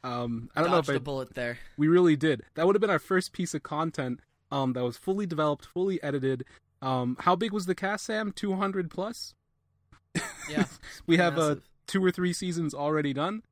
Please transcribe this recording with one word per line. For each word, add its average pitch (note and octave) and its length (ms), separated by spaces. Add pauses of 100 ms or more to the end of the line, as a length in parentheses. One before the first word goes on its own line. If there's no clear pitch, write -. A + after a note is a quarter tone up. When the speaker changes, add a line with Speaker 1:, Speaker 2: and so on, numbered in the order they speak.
Speaker 1:
Um, A#2+ 500
I D3 60
don't F3 100
Speaker 2:
Dodged E3 180
Speaker 1:
know C#3 60
if C3+ 40
Speaker 2:
a - 20
Speaker 1:
I B2 40
Speaker 2:
bullet C3+ 300
there. A#2+ 240 (180)
Speaker 1:
We D3+ 120
really E3+ 280
did. C#3 260 (120)
That E3 120
would G3 100
have G3+ 40
been G#3 100
our E3 100
first - 320
piece F3 220
of D3+ 100
content, D3 560 (320)
um, C3+ 220
that B2 100
was A#2+ 120
fully G3 300
developed, D3+ 400
fully F#3 360
edited. C3+ 420 (360)
Um, B2+ 400
how F3+ 140
big F#3+ 180
was G3 140
the F3+ 80
cast, G3 320
Sam? G#3+ 240
Two G3 240
hundred F#3+ 360
plus? - 440 (1120)
Speaker 2:
Yeah. D3+ 220
Speaker 1:
<laughs> - 380
We E3+ 80
have, E3+ 220
uh, D#3 100
Speaker 2:
Massive. C#3+ 200 (200)
Speaker 1:
two F#3+ 160
or F#3 80
three F3+ 200
seasons E3 420
already D3 380
done. F3+ 400